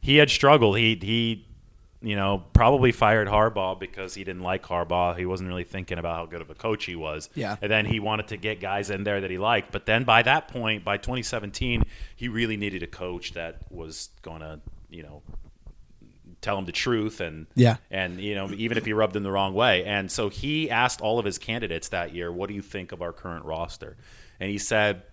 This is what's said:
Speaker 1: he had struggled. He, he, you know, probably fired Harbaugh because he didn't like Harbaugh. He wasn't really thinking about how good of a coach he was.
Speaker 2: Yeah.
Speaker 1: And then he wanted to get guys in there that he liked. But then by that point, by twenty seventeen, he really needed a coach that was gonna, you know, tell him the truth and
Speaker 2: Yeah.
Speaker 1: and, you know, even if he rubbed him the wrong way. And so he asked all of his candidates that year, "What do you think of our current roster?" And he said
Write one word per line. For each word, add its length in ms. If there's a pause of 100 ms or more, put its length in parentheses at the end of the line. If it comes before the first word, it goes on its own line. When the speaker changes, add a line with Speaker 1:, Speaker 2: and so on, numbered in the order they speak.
Speaker 1:
he 160
had 120
struggled. 480
He, 240
he, 460 (540)
you 140
know, 280 (100)
probably 380
fired 360
Harbaugh 520
because 340
he 100
didn't 200
like 200
Harbaugh. 540
He 80
wasn't 240
really 140
thinking 340
about 200
how 80
good 160
of 80
a 60
coach 300
he 100
was. 380
Speaker 2:
Yeah. 280
Speaker 1:
And 100
then 140
he 140
wanted 280
to 100
get 220
guys 300
in 140
there 180
that 100
he 80
liked. 320
But 160
then 160
by 200
that 260
point, 340
by 140
twenty 260
seventeen, 580 (340)
he 120
really 300
needed 260
a 40
coach 460
that 280 (100)
was 380 (120)
gonna, 380 (300)
you 120
know, 220 (1160)
tell 180
him 60
the 60
truth 500
and 340
Speaker 2:
Yeah. 220 (120)
Speaker 1:
and, 300
you 160
know, 200
even 220
if 80
he 80
rubbed 220
him 80
the 80
wrong 240
way. 300
And 260
so 180
he 400
asked 320
all 160
of 80
his 140
candidates 500
that 240
year, 180
"What 180
do 60
you 60
think 300
of 100
our 120
current 320
roster?" 520 (420)
And 120
he 80
said 420 (120)